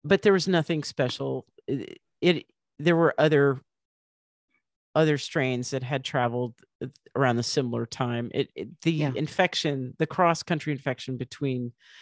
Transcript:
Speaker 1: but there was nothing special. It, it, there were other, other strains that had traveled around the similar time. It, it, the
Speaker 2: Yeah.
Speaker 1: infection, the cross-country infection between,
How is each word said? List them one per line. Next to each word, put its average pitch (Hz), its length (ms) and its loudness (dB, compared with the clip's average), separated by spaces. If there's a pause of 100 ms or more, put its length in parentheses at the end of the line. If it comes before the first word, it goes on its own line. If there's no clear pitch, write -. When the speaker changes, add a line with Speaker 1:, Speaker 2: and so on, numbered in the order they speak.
Speaker 1:
but 190 180 2
there 208 100 6
was 185 140 2
nothing 165 380 0
special. 135 600 -4 (200)
It, - 320 -6 (220)
it, 170 260 2 (320)
there 165 160 4
were 160 240 6
other, 143 420 4 (1300)
other 156 240 4
strains 127 520 -2
that 131 120 -4
had 131 220 -4
traveled 123 500 -2 (640)
around 127 200 4
the 120 60 0
similar 117 440 -2
time. 120 460 -4
It, - 220 -2
it, - 280 -12
the 165 100 2
Speaker 2:
Yeah. 151 240 0
Speaker 1:
infection, 147 800 -2
the 160 80 0
cross-country 170 640 0
infection 131 440 -6
between, 127 560 -4 (300)